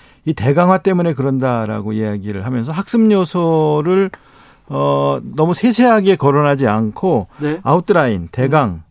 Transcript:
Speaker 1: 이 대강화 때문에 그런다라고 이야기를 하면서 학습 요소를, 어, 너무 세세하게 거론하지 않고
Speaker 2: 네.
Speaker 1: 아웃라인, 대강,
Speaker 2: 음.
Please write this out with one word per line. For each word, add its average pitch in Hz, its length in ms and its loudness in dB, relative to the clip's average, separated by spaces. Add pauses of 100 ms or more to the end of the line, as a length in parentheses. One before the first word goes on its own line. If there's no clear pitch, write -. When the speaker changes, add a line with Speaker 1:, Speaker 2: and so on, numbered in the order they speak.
(260)
Speaker 1:
이 156 80 -2
대강화 175 440 2
때문에 175 360 0
그런다라고 120 800 -4
이야기를 104 520 -6
하면서 123 260 -6
학습 214 400 0
요소를, 170 1000 0 (560)
어, 139 520 -2 (160)
너무 160 180 2
세세하게 220 640 4
거론하지 143 520 2
않고 110 600 0 (120)
Speaker 2:
네. 151 240 -4
Speaker 1:
아웃라인, 135 680 2
대강, 139 380 0
Speaker 2:
음. 85 220 -8